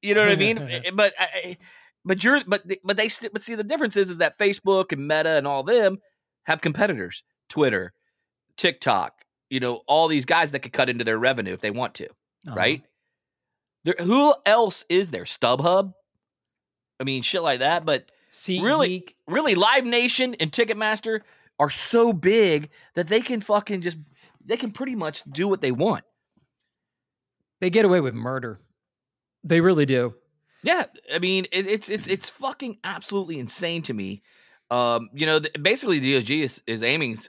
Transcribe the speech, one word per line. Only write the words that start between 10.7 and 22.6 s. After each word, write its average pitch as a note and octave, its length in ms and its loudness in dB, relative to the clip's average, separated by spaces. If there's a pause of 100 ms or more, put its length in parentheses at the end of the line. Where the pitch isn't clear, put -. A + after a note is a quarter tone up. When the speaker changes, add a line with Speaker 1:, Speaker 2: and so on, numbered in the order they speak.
Speaker 1:
cut C3 160 2
into A#2 140 -4
their A2 160 -2
revenue A#2+ 360 0
if F#2 60 -12
they G#2+ 120 -4
want A#2+ 220 -6
to, - 120 -12
Speaker 2:
Uh-huh. - 480 -20
Speaker 1:
right? A2+ 300 0 (1000)
There, E3+ 160 0
who A#3 340 4 (100)
else G#3+ 440 2
is F3 240 2
there? F2+ 120 -6
StubHub? F3 680 2 (1080)
I C3 60 -6
mean, C3 180 -4
shit F3+ 200 -2
like C#3 180 0
that. D#3+ 240 2
But D3+ 260 -2 (220)
Speaker 2:
SeatGeek. F#3 320 -4
Speaker 1:
really, F#3 420 2 (220)
really, A#3+ 260 0
Live A#3+ 300 4
Nation A#3+ 560 0
and D#3+ 100 -2
Ticketmaster A3 680 -2 (400)
are D3 100 2
so A#3 420 2
big F3 580 2 (240)